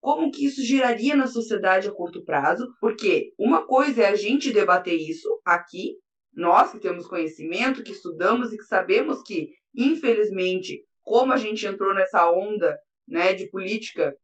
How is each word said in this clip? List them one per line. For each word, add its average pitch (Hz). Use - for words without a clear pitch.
Como 302
que 277
isso 269
geraria 247
na 262
sociedade 196
a 202
curto 170
prazo? 156
Porque 214
uma 240
coisa 262
é 196
a 202
gente 240
debater 180
isso 156
aqui, 175
nós -
que -
temos 175
conhecimento, 180
que 208
estudamos 196
e 214
que -
sabemos 220
que, 170
infelizmente, 208
como 254
a 254
gente 214
entrou 196
nessa 185
onda, 180
né, 175
de 190
política -